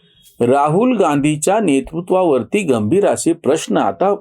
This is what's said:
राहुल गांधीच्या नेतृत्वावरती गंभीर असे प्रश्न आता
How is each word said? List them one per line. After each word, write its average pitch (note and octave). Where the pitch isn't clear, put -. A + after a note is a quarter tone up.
राहुल D3+
गांधीच्या D3+
नेतृत्वावरती E3
गंभीर C3
असे D3+
प्रश्न D#3+
आता E3